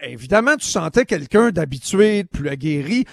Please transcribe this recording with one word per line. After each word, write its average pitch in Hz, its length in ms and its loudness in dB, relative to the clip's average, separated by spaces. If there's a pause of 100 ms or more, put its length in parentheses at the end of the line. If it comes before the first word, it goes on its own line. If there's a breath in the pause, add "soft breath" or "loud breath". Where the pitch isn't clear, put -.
évidemment, 151 520 0
tu - 100 -10
sentais 196 380 0
quelqu'un 208 460 2
d'habitué, 190 720 0
de 180 60 -10
plus 143 200 -6
aguerri. 147 640 -2